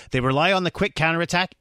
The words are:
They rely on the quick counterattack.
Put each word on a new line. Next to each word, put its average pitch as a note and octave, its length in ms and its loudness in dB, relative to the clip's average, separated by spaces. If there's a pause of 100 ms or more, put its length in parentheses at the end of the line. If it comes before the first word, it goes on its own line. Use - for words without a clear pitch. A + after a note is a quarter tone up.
(100)
They C3 100 0
rely C#3+ 320 2
on F#3 120 0
the E3+ 60 0
quick - 240 -2
counterattack. E3 680 -2